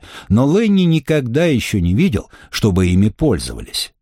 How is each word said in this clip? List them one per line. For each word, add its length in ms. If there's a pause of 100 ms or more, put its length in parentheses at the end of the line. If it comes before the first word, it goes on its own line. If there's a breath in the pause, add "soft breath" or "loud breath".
(300 loud breath)
но 280
Ленни 260
никогда 640
ещё 340
не 140
видел, 360 (200 loud breath)
чтобы 380
ими 220
пользовались. 920